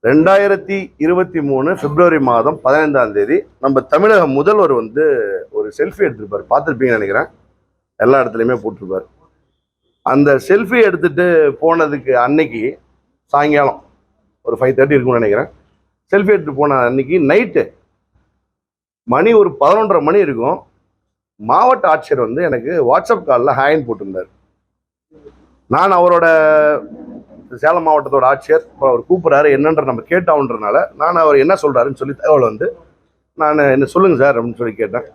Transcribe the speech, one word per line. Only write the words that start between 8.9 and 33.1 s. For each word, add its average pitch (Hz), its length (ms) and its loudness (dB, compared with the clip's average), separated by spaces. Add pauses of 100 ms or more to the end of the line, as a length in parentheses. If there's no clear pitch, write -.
அந்த 139 460 2
செல்ஃபி 214 340 2
எடுத்துட்டு 165 760 0
போனதுக்கு 147 520 -2
அன்னைக்கு 127 680 -2 (460)
சாயங்காலம் 147 600 0 (580)
ஒரு 113 140 -6
ஃபைவ் 131 220 0
தேர்ட்டி 139 180 2
இருக்கும்னு 123 220 0
நினைக்கிறேன். 110 300 -2 (580)
செல்ஃபி 202 260 0
எடுத்துட்டு 151 220 -2
போன 143 200 0
அன்னைக்கு 131 440 0
நைட்டு 170 540 0 (1300)
மணி 160 300 2
ஒரு 214 280 2
பதினொன்றரை 185 420 2
மணி 165 160 0
இருக்கும். 143 440 -2 (760)
மாவட்ட 165 600 0
ஆட்சியர் 147 240 -4
வந்து 120 220 -4
எனக்கு 139 560 -2
WhatsApp 214 280 -2
கால்ல 131 320 2
ஹாய்ன்னு 143 300 0
போட்டிருந்தாரு. 98 400 -10 (1400)
நான் 180 260 0
அவரோட, 175 320 4 (1300)
சேலம் 160 320 0
மாவட்டத்தோட 139 380 0
ஆட்சியர், 147 420 0
அப்புறம் 127 380 -2
அவர் - 40 -
கூப்பிடுறாரு, 156 400 2
என்னன்ற 147 360 0
நம்ம 123 180 -6
கேட்டோன்றனால 143 920 -2
நான் 165 220 -2
அவர் 156 200 4
என்ன 151 180 2
சொல்றாருன்னு 135 400 -2
சொல்லி 135 200 -8
தகவல் 147 260 2
வந்து 110 360 -4 (560)